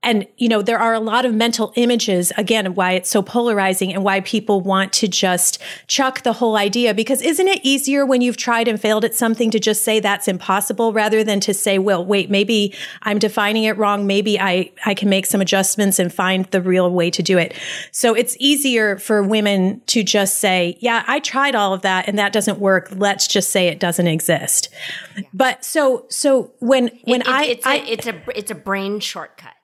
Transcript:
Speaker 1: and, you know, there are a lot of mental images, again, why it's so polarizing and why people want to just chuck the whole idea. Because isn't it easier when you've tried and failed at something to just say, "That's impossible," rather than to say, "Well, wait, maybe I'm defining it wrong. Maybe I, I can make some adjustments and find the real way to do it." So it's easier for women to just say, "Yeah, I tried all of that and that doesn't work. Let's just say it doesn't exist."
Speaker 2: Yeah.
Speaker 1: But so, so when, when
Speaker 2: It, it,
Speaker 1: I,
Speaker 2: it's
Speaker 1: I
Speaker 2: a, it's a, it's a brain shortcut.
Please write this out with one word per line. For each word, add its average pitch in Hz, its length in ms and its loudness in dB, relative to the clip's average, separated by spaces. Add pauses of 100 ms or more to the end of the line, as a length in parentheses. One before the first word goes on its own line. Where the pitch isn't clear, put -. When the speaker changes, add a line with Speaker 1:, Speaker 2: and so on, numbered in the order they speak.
Speaker 1:
and, 220 220 0 (120)
you 240 120 0
know, 220 140 2
there 226 160 0
are 226 160 2
a 220 60 -2
lot 220 240 0
of 240 100 0
mental 220 400 0
images, 226 640 2
again, 196 400 0
why 190 160 2
it's 185 180 -2
so 202 120 2
polarizing 196 720 0
and 190 120 -4
why 196 160 2
people 202 400 0
want 190 320 0
to - 160 0
just 180 520 0 (280)
chuck 269 340 -2
the 233 120 0
whole 226 220 0
idea. 214 380 2
Because 226 260 0
isn't 370 280 0
it 392 160 2
easier 277 420 2
when 247 140 2
you've 247 160 0
tried 233 320 0
and 214 120 -2
failed 214 240 0
at 226 120 -2
something 226 340 0
to 220 80 0
just 208 240 0
say, 220 160 0
"That's 202 300 0
impossible," 202 640 -2
rather 220 320 2
than 208 160 0
to 196 120 -2
say, 196 280 0
"Well, 190 240 0
wait, 196 260 0
maybe 208 420 2 (300)
I'm 208 160 -2
defining 214 460 0
it 214 140 0
wrong. 202 280 0
Maybe 202 320 0
I, 185 320 0 (140)
I 202 100 0
can 202 140 0
make 196 180 2
some 202 140 0
adjustments 190 580 0
and 175 160 0
find 185 380 0
the 190 100 2
real 180 260 2
way 175 220 2
to 175 120 -4
do 185 140 2
it." 170 180 0 (360)
So 233 240 0
it's 240 240 -2
easier 247 600 2
for 208 260 0
women 202 640 2
to 220 180 0
just 196 340 0
say, 180 420 0
"Yeah, 233 280 0
I 277 100 0
tried 277 380 -2
all 196 180 0
of 190 80 -8
that 185 240 0
and 202 100 -2
that 202 160 0
doesn't 202 280 0
work. 190 340 2
Let's 196 320 0
just - 240 0
say 185 160 2
it 165 140 -2
doesn't 175 260 0
exist." - 640 0 (480)
Speaker 2:
Yeah. 202 60 -10 (120)
Speaker 1:
But 247 300 0
so, 262 460 0
so 269 500 0
when, 247 300 2 (140)
when 240 180 0
Speaker 2:
It, - 40 -2
it, 262 60 0
Speaker 1:
I, 277 140 2
Speaker 2:
it's 240 200 -4
Speaker 1:
I 269 80 2
Speaker 2:
a, 294 120 -2
it's 226 200 -6
a, 180 160 -8 (140)
it's 208 160 -8
a - 20 -8
brain 196 460 -4
shortcut. 175 500 -12 (140)